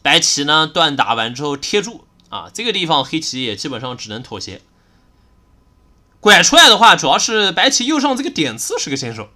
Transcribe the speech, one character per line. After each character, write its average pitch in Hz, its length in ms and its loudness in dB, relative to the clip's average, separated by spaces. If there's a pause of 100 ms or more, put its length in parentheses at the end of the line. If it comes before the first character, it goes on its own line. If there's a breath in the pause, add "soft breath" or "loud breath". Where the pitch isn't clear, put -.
白 147 180 2
棋 143 260 0
呢 156 220 2
断 156 300 0
打 113 160 0
完 113 220 -2
之 135 80 -10
后 143 120 -4
贴 190 280 -4
住 233 240 -14 (240)
啊， 87 240 -14
这 233 100 -8
个 233 80 -2
地 190 140 -4
方 151 180 0
黑 156 160 -6
棋 131 220 -8
也 110 120 -6
基 120 140 -10
本 127 100 -8
上 123 160 -10
只 123 140 -14
能 110 140 -10
妥 110 180 -12
协。 - 220 -16 (1600)
拐 196 240 6
出 - 140 4
来 330 100 8
的 220 120 6
话， 208 180 8
主 139 120 -2
要 147 100 4
是 208 340 0
白 190 160 2
棋 269 160 0
右 294 160 0
上 269 160 0
这 269 80 -6
个 320 60 -4
点 123 260 -4
刺 440 220 -6
是 - 100 -6
个 139 80 -4
先 120 180 -8
手 107 220 -12